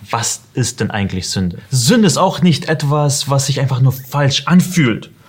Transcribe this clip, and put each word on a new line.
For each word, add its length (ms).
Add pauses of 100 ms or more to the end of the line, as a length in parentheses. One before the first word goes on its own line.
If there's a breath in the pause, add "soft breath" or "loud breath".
(120)
was 320 (100)
ist 280
denn 100
eigentlich 380
Sünde? 280 (140 loud breath)
Sünde 340
ist 120
auch 260
nicht 260
etwas, 580
was 200
sich 120
einfach 220
nur 120
falsch 520
anfühlt 640 (200 loud breath)